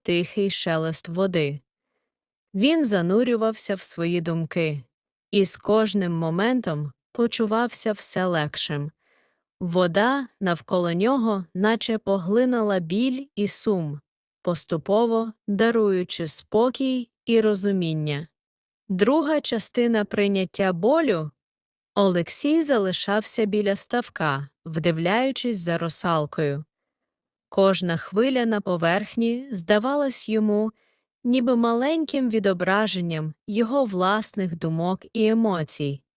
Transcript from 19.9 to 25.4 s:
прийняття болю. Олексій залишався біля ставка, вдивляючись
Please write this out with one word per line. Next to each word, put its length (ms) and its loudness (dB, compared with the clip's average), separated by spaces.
прийняття 680 0
болю. 580 2
Олексій 680 2
залишався 840 0
біля 320 0
ставка, 720 -2
вдивляючись 920 0